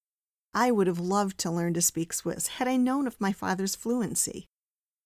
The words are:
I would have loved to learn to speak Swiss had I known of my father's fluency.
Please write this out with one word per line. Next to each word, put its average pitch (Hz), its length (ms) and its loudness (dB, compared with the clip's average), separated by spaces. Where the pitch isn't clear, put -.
I 233 160 4
would 208 160 4
have 175 140 2
loved 190 400 0
to 170 120 -2
learn 170 220 0
to 170 80 0
speak 170 320 0
Swiss - 340 -4
had - 200 -4
I 262 100 2
known 254 300 2
of 233 120 -8
my 196 140 0
father's 190 420 -2
fluency. - 720 -2